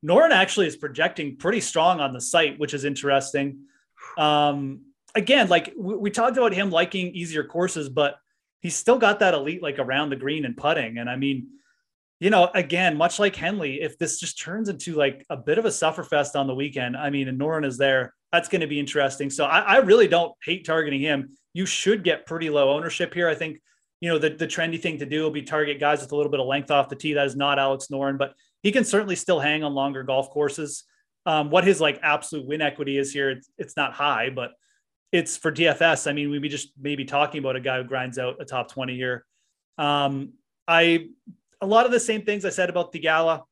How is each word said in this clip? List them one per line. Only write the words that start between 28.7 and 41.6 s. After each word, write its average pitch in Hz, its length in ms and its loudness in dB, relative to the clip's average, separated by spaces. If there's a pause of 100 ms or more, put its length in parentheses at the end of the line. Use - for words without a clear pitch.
can 247 120 4
certainly 196 320 0
still 170 240 2
hang 151 240 0
on 143 100 -2
longer 135 280 -2
golf 131 280 -2
courses. 147 540 -4 (420)
Um, 151 240 0
what 175 140 6
his, 185 160 6
like, 147 220 2
absolute 147 440 -2
win 151 160 -4
equity 139 360 -2
is 139 140 -2
here, 139 180 -2
it's, 127 280 -10
it's - 180 -10
not 139 180 -2
high, 135 360 0
but 123 220 -8 (600)
it's 170 240 0
for - 140 -2
D 160 160 0
F 147 160 2
S. 160 240 2
I 147 60 -2
mean, 147 180 -2
we'd 143 100 -2
be 147 80 -4
just 143 320 -8
maybe 139 240 -6
talking 143 360 -2
about 131 160 -4
a 127 40 -6
guy 131 180 -4
who 127 60 -6
grinds 127 340 -6
out 127 220 -6
a 135 40 -12
top 123 260 -6
twenty 127 240 -8
here. 123 320 -6 (500)
Um, 143 580 -2 (340)
I, 165 400 4 (520)